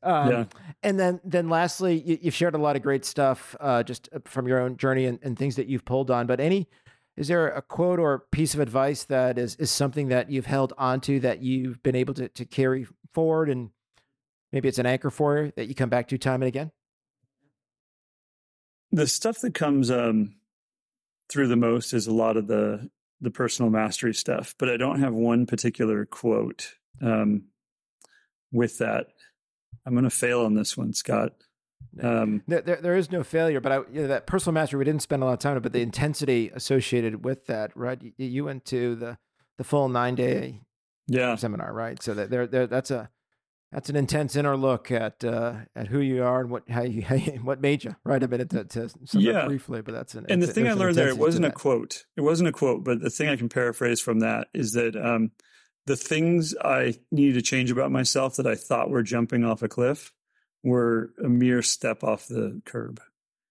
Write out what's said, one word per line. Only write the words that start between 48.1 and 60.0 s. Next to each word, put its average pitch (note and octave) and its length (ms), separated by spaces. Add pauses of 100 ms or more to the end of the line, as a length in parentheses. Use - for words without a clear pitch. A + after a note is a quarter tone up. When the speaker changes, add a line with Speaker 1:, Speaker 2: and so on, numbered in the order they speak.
Speaker 1:
I C3 40
mean, A#2+ 220
to, G#2+ 160
to A#2 240
sum C3 320
Speaker 2:
Yeah. G#3+ 200
Speaker 1:
up C#3 80
briefly, B2+ 340
but A2+ 100
that's - 220
an, A2+ 140
Speaker 2:
And F3+ 120
the F3 60
Speaker 1:
it's - 60
a, - 20
Speaker 2:
thing A3 100
I - 40
Speaker 1:
there's A3 80
an F#3+ 40
Speaker 2:
learned F3+ 160
there, D3+ 120
it - 20
Speaker 1:
intensity C3 100
to D3+ 60
Speaker 2:
wasn't E3 180
a D3 40
Speaker 1:
that. - 60
Speaker 2:
quote. - 500 (120)
It E3 60
wasn't E3 260
a D3 40
quote, C#3 300
but B2 200
the A#2+ 80
thing D3+ 180
I C#3+ 80
can A#2+ 140
paraphrase A#2+ 500
from A2+ 200
that A2+ 340
is A2 180
that, A2+ 240
um, A2+ 360 (540)
the C#3 100
things D#3+ 580 (100)
I B2+ 300 (180)
needed C#3+ 220
to B2 80
change B2+ 280
about C3+ 220
myself C3 440
that C3+ 100
I A2+ 80
thought - 340
were A#2+ 140
jumping A#2 420
off A2+ 180
a A2 60
cliff B2+ 460 (500)